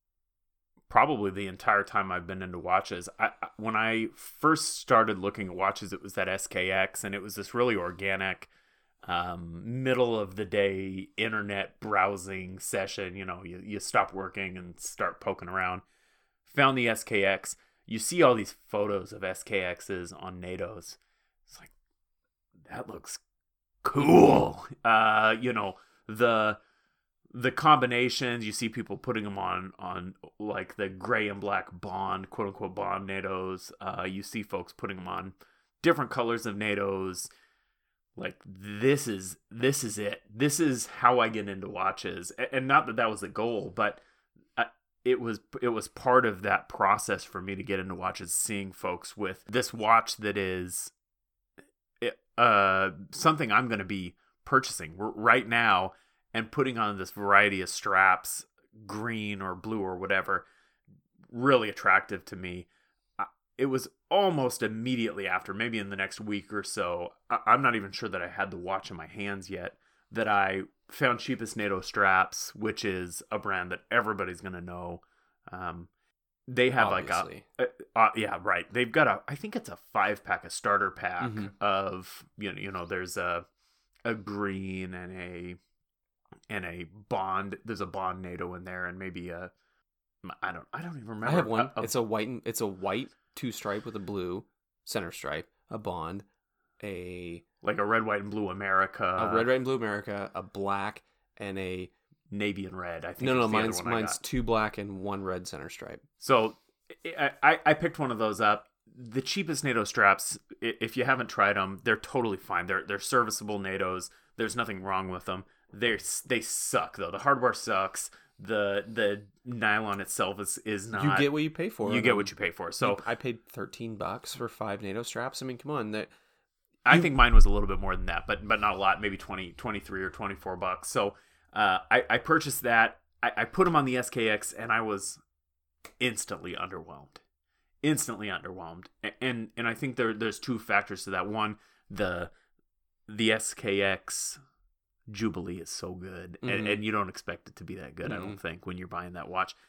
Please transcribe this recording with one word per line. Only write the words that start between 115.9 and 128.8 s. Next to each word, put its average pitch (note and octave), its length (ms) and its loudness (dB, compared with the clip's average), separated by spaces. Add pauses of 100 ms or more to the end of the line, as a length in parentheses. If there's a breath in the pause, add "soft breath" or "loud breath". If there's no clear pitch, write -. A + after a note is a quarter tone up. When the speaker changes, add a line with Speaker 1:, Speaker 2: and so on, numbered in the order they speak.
Speaker 1:
s-, - 260 -6
they B2 180 0
suck - 560 -4
though. F2 160 -6
The G2 60 -6
hardware B2+ 340 2
sucks. F#2+ 580 -2 (300 soft breath)
The, G2+ 500 0
the G#2 320 0 (220)
nylon G#2+ 560 0
itself G2 400 -2
is, - 180 -4
is G#2 300 -4
not. G#2+ 160 -2
Speaker 2:
You D3 120 4
get C#3+ 160 4
what D3+ 120 0
you D#3 60 -2
pay E3 180 -4
for A2 260 -2
Speaker 1:
You A#2+ 60 2
get A#2 80 4
Speaker 2:
them. A#2 80 6
Speaker 1:
what G2+ 140 0
you - 60 -12
pay F#2+ 140 -2
for. F2 220 -8
So G#2 240 2 (100)
Speaker 2:
I A#2 80 -2
paid A#2+ 320 -8
thirteen A2+ 500 -10
bucks G2 380 -8
for A#2+ 140 -8
five G2+ 340 -6
nato G#2 200 -6
straps. A#2+ 400 -8
I C3 40 -8
mean, B2+ 120 -8
come C#3+ 120 -12
on. A#2 220 -4
That G#2+ 160 -6 (760 soft breath)
Speaker 1:
I C3 120 10
Speaker 2:
you E3+ 60 6
Speaker 1:
think D#3+ 120 2
mine A#2+ 200 8
was G#2+ 100 12
a G#2 60 10
little G2+ 180 2
bit F#2+ 100 0
more F#2+ 160 0
than F#2 120 -4
that, F2 200 -4
but, G#2 220 -4
but G#2+ 120 4
not G#2 140 2
a F#2 40 -6
lot. F#2+ 220 4